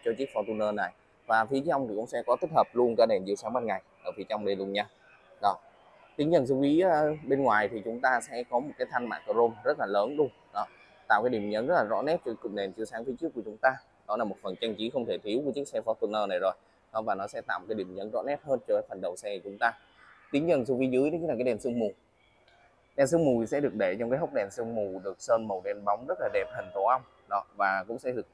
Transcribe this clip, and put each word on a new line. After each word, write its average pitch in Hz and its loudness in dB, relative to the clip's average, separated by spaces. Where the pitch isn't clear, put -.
cho 117 2
chiếc 135 -4
Fortuner 107 -2
này. 101 -4
Và 113 4
phía 135 -2
trong 139 0
thì 104 -6
cũng 113 -4
sẽ 123 -4
có 120 4
tích 170 -4
hợp 135 6
luôn 120 4
cả 117 8
đèn 95 0
chiếu 101 -2
sáng 113 -6
ban 117 -2
ngày 95 -4
ở - -6
phía 101 -10
trong 104 -4
đây 98 0
luôn 98 -6
nha. 104 -2
Đó. 98 2
Tính 151 2
dần 143 6
xuống 135 2
phía, 160 6
à, 156 4
bên 135 2
ngoài 107 6
thì 110 -6
chúng 117 -4
ta 127 4
sẽ 123 -8
có 123 -2
một 143 -4
cái 127 -2
thanh 120 -2
mạ 87 -6
chrome 113 4
rất 147 0
là 117 -2
lớn 104 0
luôn. 143 2
Đó. 104 -2
Tạo 107 6
cái 123 0
điểm 104 0
nhấn 110 0
rất 175 4
là 135 4
rõ 104 0
nét 156 0
cho 117 -4
cụm 104 -10
đèn 98 -4
chiếu 110 -6
sáng 113 -10
phía 131 -4
trước 165 -4
của 113 -6
chúng 107 -12
ta. 131 4
Đó 107 0
là 120 -2
một 98 -4
phần 95 -6
trang 113 -2
trí 110 -4
không 123 -4
thể 98 -2
thiếu 110 -2
của 135 -2
chiếc 139 -6
xe 113 -4
Fortuner 107 -2
này 92 -2
rồi. 95 2
Đó, 110 -2
và 107 -2
nó 98 -4
sẽ 113 -8
tạo 95 -6
một 87 -12
cái 117 -2
điểm 92 -6
nhấn 101 -8
rõ 92 -4
nét 143 -4
hơn 135 -2
cho 104 2
cái 107 2
phần 95 -10
đầu 92 -4
xe 101 -6
của 87 -10
chúng 101 -12
ta. 117 4
Tiến 156 2
dần 135 4
xuống 123 2
phía 131 4
dưới 135 4
đó 165 -2
chính 170 -2
là 139 0
cái 120 -2
đèn 127 0
sương 120 -2
mù. 104 0
Đèn 139 6
sương 165 4
mù 120 4
thì 110 -2
sẽ 143 0
được 139 0
để 98 0
trong 117 -2
cái 135 2
hốc 147 -4
đèn 101 -2
sương 117 -6
mù 95 -4
được 95 -8
sơn 113 2
màu 95 -4
đen 101 -6
bóng 107 0
rất 175 -2
là 120 -2
đẹp 98 0
hình - -8
tổ 98 -2
ong. 127 4
Đó, 101 -2
và 95 2
cũng 117 -8
sẽ 131 -4
được 117 -6